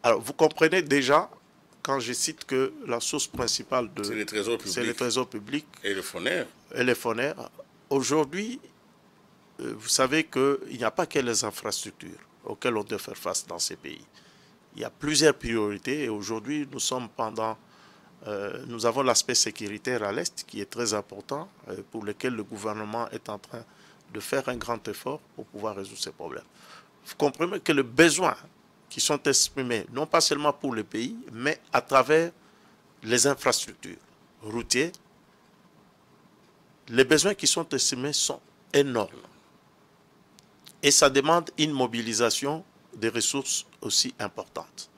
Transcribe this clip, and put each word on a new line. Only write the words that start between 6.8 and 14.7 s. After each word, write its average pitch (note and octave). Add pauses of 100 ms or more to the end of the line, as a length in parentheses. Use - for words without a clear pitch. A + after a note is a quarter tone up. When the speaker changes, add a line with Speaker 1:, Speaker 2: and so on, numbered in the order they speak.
Speaker 1:
les B2
foner. A#2+ (560)
Aujourd'hui, D3+ (1000)
euh, -
vous A2
savez C3+
qu'il C3+
n'y A2+
a A2
pas F3
que -
les A#2+
infrastructures - (260)
auxquelles A#2
on G#2
doit G2+
faire -
face -
dans E2+
ces -
pays. - (680)